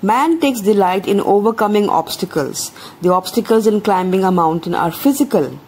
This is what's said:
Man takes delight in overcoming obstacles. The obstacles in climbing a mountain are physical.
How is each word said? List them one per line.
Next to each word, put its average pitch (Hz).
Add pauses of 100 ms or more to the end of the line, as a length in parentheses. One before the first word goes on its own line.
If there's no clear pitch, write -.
Man 277
takes 269
delight 190
in 202
overcoming 208
obstacles. - (300)
The 180
obstacles 214
in 214
climbing 185
a 185
mountain 170
are 170
physical. 185